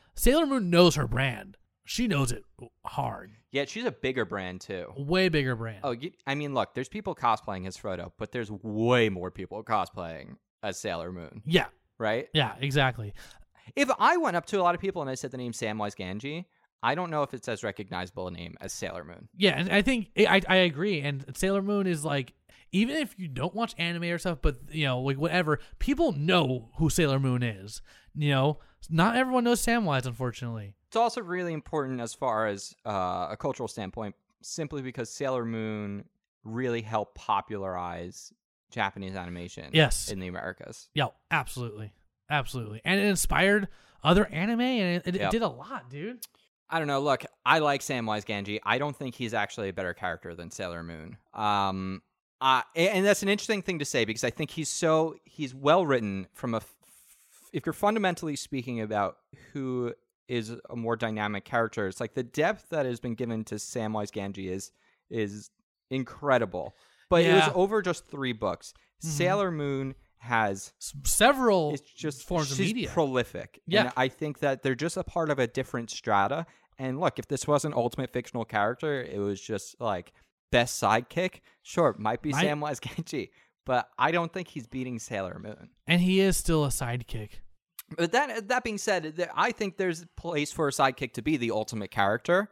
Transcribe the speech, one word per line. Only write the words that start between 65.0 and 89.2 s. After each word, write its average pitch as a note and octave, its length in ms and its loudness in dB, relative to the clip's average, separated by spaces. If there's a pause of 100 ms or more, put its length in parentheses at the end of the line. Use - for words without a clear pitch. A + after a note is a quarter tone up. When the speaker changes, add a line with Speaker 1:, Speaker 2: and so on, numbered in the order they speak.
Speaker 2:
is G#2 420 -4 (400)
incredible. A#2+ 840 0 (340)
But E3+ 140 8
it E3+ 100 6
was D#3+ 140 10
Speaker 1:
Yeah. C#3+ 80 2
Speaker 2:
over G3 280 4
just F3 240 -2
three C3+ 260 -4
books. G#2 420 -4 (300)
Speaker 1:
Mm-hmm. E3 60 -6
Speaker 2:
Sailor F3+ 420 2
Moon C#3 420 -2 (240)
has A2 540 0 (100)
Speaker 1:
S-, - 120 -10 (100)
several G#3+ 720 4
Speaker 2:
it's C#3 80 -6
just, - 440 -8
Speaker 1:
forms D#3 240 0
of C3+ 60 -4
Speaker 2:
she's G3 180 0
Speaker 1:
media. A3 160 -4
Speaker 2:
prolific. B2+ 760 0
Speaker 1:
Yeah. F3+ 180 4
Speaker 2:
And B2 120 -4
I C3 120 4
think D3 320 -6
that C#3 220 0
they're C3 120 2
just D3+ 220 -4
a F#3 80 -4
part D#3+ 260 -2
of C#3 80 0
a B2 80 4
different A#2+ 440 -4
strata. A2 560 2 (320)
And C3 220 -4
look, E3+ 180 0
if A#2+ 100 -8
this - 180 -4
was D3 180 4
an D3+ 100 -2
ultimate B2 380 0
fictional A#2+ 320 -4
character, B2 580 0
it - 160 -6
was G2+ 220 0
just, - 400 -8
like, G2+ 320 -4 (380)
best A#2+ 320 2
sidekick, B2 580 2 (220)
sure, D3+ 360 2
might G#2+ 240 -2
be D3 80 -2
Speaker 1:
Might. C#3+ 160 2
Speaker 2:
Samwise D3 340 -2
<laughs> - 20 -20
Gamgee. - 480 -6 (340)
But B2 240 0 (100)
I C3+ 120 4
don't E3+ 220 0
think F3+ 160 -8
he's B2 180 -10
beating B2+ 320 -6
Sailor G2 400 -6
Moon. - 320 -14 (160)
Speaker 1:
And E3+ 140 6
he F#3 200 4
is F#3+ 160 6
still D#3 280 2
a C#3 40 0
sidekick. A#2 640 -6 (640)
Speaker 2:
But E3 160 0
that, A#3 360 0
that B3 160 0
being G#3+ 140 -4
said, E3 380 0
th-, E3+ 160 -2